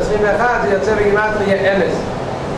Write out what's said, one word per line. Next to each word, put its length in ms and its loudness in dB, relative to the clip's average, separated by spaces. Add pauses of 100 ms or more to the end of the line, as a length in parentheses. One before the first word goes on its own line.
עשרים 220 0
ואחת, 400 2
זה 100 2
יוצא 220 0
בגימטריה 800 2
אמס. 180 0 (640)